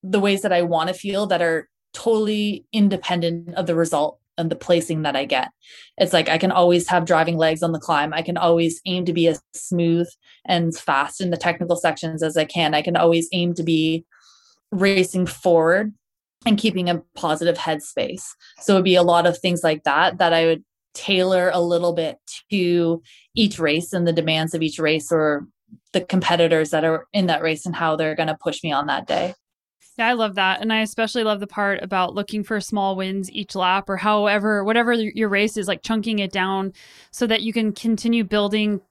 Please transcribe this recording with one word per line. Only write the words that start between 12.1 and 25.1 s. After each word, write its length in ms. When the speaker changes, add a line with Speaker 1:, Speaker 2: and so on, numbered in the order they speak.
Speaker 1:
as 140
I 100
can. 260
I 80
can 160
always 360
aim 220
to 80
be 440
racing 560
forward 680
and 100
keeping 320
a 140
positive 440
headspace. 680
So 120
it'd 120
be 100
a 80
lot 240
of 100
things 260
like 220
that, 320
that 160
I 140
would 180
tailor 580
a 80
little 320
bit 260
to 520
each 240
race 340
and 160
the 60
demands 400
of 80
each 160
race 340